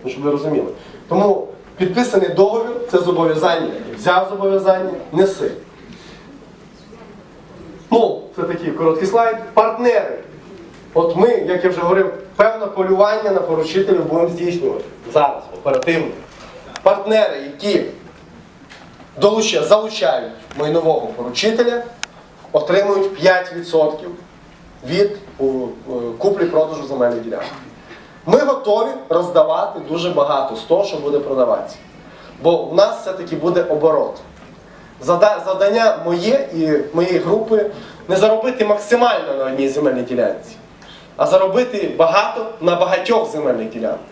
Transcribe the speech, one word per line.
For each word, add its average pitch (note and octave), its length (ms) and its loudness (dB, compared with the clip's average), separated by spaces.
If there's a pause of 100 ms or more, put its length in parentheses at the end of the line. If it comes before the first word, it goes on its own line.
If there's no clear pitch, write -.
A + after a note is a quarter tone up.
Ну, - 80 -6
щоб C#3 120 -10
ви D3 80 2
розуміли. C#3+ 360 0 (420)
Тому F#3+ 380 2 (300)
підписаний F#3 520 0
договір — G#3+ 420 2 (200)
це F#3 60 2
зобов'язання. E3 760 0 (260)
Взяв F#3 320 0
зобов'язання, F#3+ 640 0 (200)
неси. E3 400 0 (2500)
Ну, A3+ 300 2 (140)
це F3+ 80 -6
такий D#3+ 280 -6
короткий D#3+ 360 0
слайд. A3+ 300 2 (160)
Партнери. A3 640 2 (760)
От E3 220 2
ми, G3+ 140 6
як F3+ 340 0
я F#3 60 4
вже E3+ 120 -2
говорив, F#3 320 2 (220)
певне G#3+ 300 4
полювання G3 680 2
на F3+ 100 2
поручителів E3+ 640 0
будемо E3+ 240 0
здійснювати F3 540 -4 (300)
зараз, D3 300 2 (100)
оперативно. C#3 540 -2 (760)
Партнери, G3+ 600 2
які - 420 -2 (1400)
долуча-, G3+ 420 2
залучають D#3+ 680 2 (280)
майнового D3+ 480 0
поручителя, A3+ 760 -2 (680)
отримують G3 640 0
п'ять F3+ 400 2
відсотків D#3+ 540 -2 (760)
від, G3 240 0 (260)
у, C3+ 80 -2
е, C3 460 -6 (260)
куплі-продажу D#3 680 0
земельної A#2+ 340 -2
ділянки. G#2+ 240 -8 (800)
Ми G#3 140 4
готові A#3 500 0 (200)
роздавати E3 680 2 (100)
дуже E3+ 200 -2
багато C#3 460 0
з A2+ 60 -10
того, F#3+ 240 2
що E3+ 120 -6
буде C#3+ 220 0
продаватися. C3 560 0 (680)
Бо E3 200 2
в D#3+ 120 -4
нас G3+ 260 2
все-таки E3+ 340 -8
буде E3+ 280 0
оборот. D#3 520 0 (880)
Зада-, F#3 440 2
завдання G3+ 600 2
моє F3+ 480 0
і D#3 420 0
моєї F3+ 240 2
групи — G#3+ 460 0 (420)
не F3+ 80 0
заробити A3 500 2
максимально G#3 720 0
на C3+ 80 -2
одній C3 240 -2
земельній C3+ 320 -2
ділянці, A#2+ 540 -4 (600)
а D3 100 2
заробити F#3+ 680 2
багато G3+ 480 2 (160)
на E3+ 140 2
багатьох F#3 560 0
земельних A#2+ 380 -4
ділянках. A2 300 -6 (120)